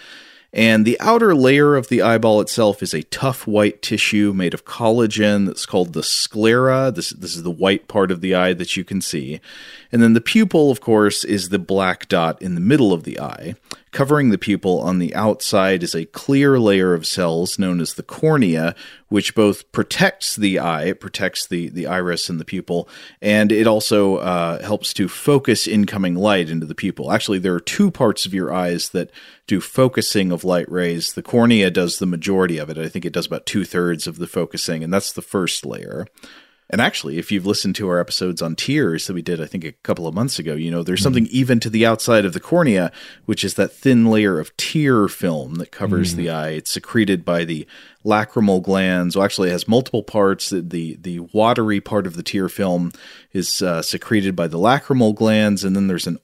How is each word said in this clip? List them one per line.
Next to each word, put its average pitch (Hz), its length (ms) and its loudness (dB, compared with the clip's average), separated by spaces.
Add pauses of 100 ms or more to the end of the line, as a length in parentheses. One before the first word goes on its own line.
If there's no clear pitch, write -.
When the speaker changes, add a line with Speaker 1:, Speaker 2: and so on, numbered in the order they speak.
(520)
Speaker 1:
And 110 340 4
the 120 140 4
outer 226 340 4
layer 143 400 6
of 131 140 0
the 120 120 2
eyeball 110 400 4
itself 104 400 0
is 92 140 -4
a 76 80 -4
tough - 420 -6
white 104 380 0
tissue 104 500 0
made 90 220 -2
of - 100 -14
collagen 107 840 2
that's - 180 -8
called 90 280 0
the 78 100 -4
sclera. 127 880 2
This, 87 180 -8
this 87 240 -12
is 85 80 -10
the 87 80 -4
white 95 380 0
part 95 240 0
of 87 80 -4
the 92 160 0
eye 92 160 2
that 87 240 -6
you 92 80 -6
can 95 160 -6
see. 73 400 -8 (500)
And 120 100 2
then 113 120 8
the 113 80 6
pupil, 180 500 4
of 123 100 -2
course, 107 440 2
is 92 240 -2
the 98 100 0
black 92 500 -2
dot 82 320 0
in 92 140 -6
the 85 60 -4
middle 113 320 4
of 82 100 0
the - 160 -10
eye. - 380 -12 (340)
Covering 139 400 2
the 95 80 2
pupil 92 420 0
on 90 180 -2
the 85 160 -4
outside 95 680 0
is 82 100 -6
a 82 120 -6
clear 139 520 2
layer 95 360 4
of 82 120 -4
cells 87 540 -2
known 90 200 -2
as 78 140 -6
the - 80 -12
cornea, 92 720 0 (320)
which - 300 -2
both 104 340 2
protects - 640 -2
the 98 240 0
eye, 80 280 -2
it 95 140 -4
protects - 460 -6
the, 87 220 -6
the 82 180 -8
iris 87 420 -4
and 85 120 -6
the 80 40 -12
pupil, 87 440 -6 (340)
and 104 300 4
it 110 160 4
also, 104 480 2
uh, 85 480 -2
helps 104 300 -4
to 98 120 0
focus - 600 0
incoming 98 480 0
light 95 340 2
into 82 160 -4
the 78 80 -12
pupil. 82 380 -6
Actually, 107 260 0
there 92 160 0
are 85 60 -2
two - 320 0
parts 107 340 0
of 92 80 -8
your 90 180 -4
eyes 87 360 -2
that 87 240 -6 (340)
do 95 140 0
focusing 107 720 0
of 85 100 -4
light 90 260 0
rays. 85 440 -4
The 90 100 -8
cornea 117 480 4
does 87 300 -2
the 98 60 -2
majority 90 520 0
of 76 120 -10
it. 78 80 -10
I 80 100 -6
think 87 160 -8
it 85 80 -6
does 85 140 -4
about - 200 -10
two-thirds 87 640 -2
of 80 100 -12
the 85 80 -8
focusing, 82 560 -6
and 82 100 -4
that's 98 200 -2
the 90 100 -10
first 87 420 -4
layer. 53 440 -10 (600)
And 98 100 0
actually, 82 380 -2
if - 120 -8
you've 98 140 0
listened 101 320 -2
to 101 120 -4
our 87 120 2
episodes 90 400 -4
on 82 160 -4
tears 117 500 -2
that 98 60 -8
we 87 80 -6
did, 85 180 -4
I 80 60 -8
think, 82 200 -10
a 76 80 -12
couple 87 340 -6
of 80 80 -6
months 120 240 -2
ago, 78 160 -6
you 82 160 -4
know, 85 120 -2
there's 90 180 -2
Speaker 2:
Mm-hmm. - 40 0
Speaker 1:
something 123 220 4
even 123 340 2
to 117 80 -4
the 110 160 2
outside 113 400 4
of 90 80 -2
the 87 80 -6
cornea, 120 500 2 (360)
which 104 180 -2
is 95 100 -6
that 98 160 0
thin 120 360 4
layer 104 340 4
of - 160 -12
tear 135 500 2
film 80 500 -4
that 85 140 -10
covers 87 440 -2
Speaker 2:
Mm. - 20 -6
Speaker 1:
the 85 140 -4
eye. 78 180 -4
It's 78 220 -8
secreted 95 520 0
by 85 220 -2
the 80 220 -8 (360)
lacrimal 107 600 0
glands. 92 520 0
Well, 98 120 2
actually, 95 240 -2
it - 20 -2
has 87 160 -4
multiple 120 340 0
parts. 98 460 0
The, 92 140 -4
the, 82 360 -8
the 87 220 -10
watery 107 600 0
part 101 260 -2
of 85 100 -10
the 85 60 -8
tear 92 260 -2
film 90 440 -2 (400)
is, - 280 -4
uh, 85 220 -2
secreted 98 520 -2
by 85 140 -2
the 82 100 -6
lacrimal 120 560 2
glands, 107 500 2
and 95 120 0
then 98 100 2
there's 90 200 -2
an 82 180 -6